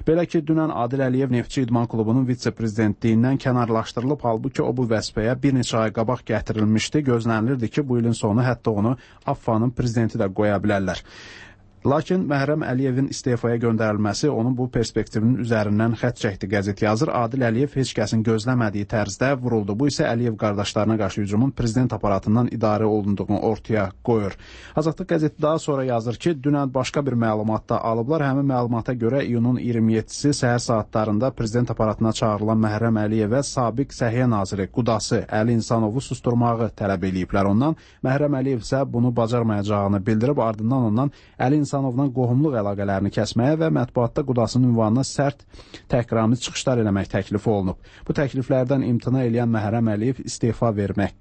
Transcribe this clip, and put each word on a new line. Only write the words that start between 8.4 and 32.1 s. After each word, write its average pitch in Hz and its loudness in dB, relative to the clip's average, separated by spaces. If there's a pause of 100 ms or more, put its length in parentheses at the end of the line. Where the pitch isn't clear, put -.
hətta 120 0
onu 110 0 (340)
afanın 117 0
prezidenti 117 -2
də 98 -2
qoya 104 2
bilərlər. 95 -2 (760)
Lakin 156 0
Məhərrəm 147 0
Əliyevin 131 -2
istefaya 120 -2
göndərilməsi 110 0
onun 120 0
bu 127 -2
perspektivinin 113 0
üzərindən 113 0
xətt 123 -2
çəkdi, 101 -4
qəzet 101 0
yazır. 113 2
Adil 120 -2
Əliyev 117 0
heç 135 -2
kəsin 113 0
gözləmədiyi 110 0
tərzdə 107 -2 (100)
vuruldu. 113 0
Bu 143 2
isə 151 0
Əliyev 117 0
qardaşlarına 104 0
qarşı 104 -2
hücumun 104 2
prezident 120 0
aparatından 107 0
idarə 110 0
olunduğunu 101 0 (100)
ortaya 107 -2 (180)
qoyur. 104 0 (400)
Azadlıq 160 -2
qəzeti 156 0
daha 151 2
sonra 135 -2
yazır 117 -2
ki, 170 0
dünən 143 0
başqa 131 -2
bir 123 0
məlumat 110 0
da 113 0
alıblar. 120 0
Həmin 139 0
məlumata 123 -2
görə 123 0
iyunun 120 2
iyirmi 113 2
yeddisi 139 0
səhər 120 2
saatlarında 110 0
prezident 120 -2
aparatına 110 0